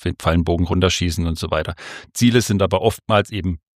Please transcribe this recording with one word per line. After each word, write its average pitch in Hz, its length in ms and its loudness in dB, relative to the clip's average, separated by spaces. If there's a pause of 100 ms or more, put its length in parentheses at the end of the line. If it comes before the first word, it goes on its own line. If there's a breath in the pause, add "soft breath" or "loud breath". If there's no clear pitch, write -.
mit 85 160 -4
Pfeilenbogen 85 460 2
runterschießen 87 600 0
und 80 120 -4
so 80 120 -8
weiter. 78 240 -2 (400 loud breath)
Ziele 120 280 4
sind 101 200 0
aber 95 200 0
oftmals 104 480 0
eben 92 280 -4 (180)